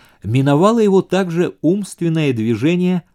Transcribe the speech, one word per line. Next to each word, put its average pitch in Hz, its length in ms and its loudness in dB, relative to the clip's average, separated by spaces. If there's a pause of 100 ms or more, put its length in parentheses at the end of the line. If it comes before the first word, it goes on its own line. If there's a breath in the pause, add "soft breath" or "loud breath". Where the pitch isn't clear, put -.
(220 soft breath)
миновало 143 580 2
его 190 220 2
также 180 600 -2
умственное 160 720 -2
движение 151 720 -2 (100)